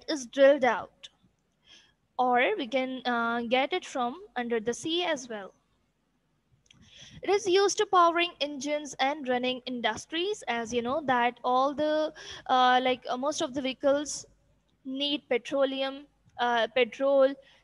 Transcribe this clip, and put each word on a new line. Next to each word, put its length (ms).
is 200
drilled 360
out, 460
or 360
we 120
can, 380
uh, 440
get 240
it 120
from 300
under 240
the 160
sea 300
as 220
well. 280
It 80
is 160
used 320
to 80
powering 440
engines 580
and 280
running 380
industries. 840
As 240
you 120
know 240
that 360
all 300
the, 400
uh, 380
like, 260
uh, 80
most 240
of 140
the 60
vehicles 640
need 380
petroleum, 800
uh, 340
petrol, 600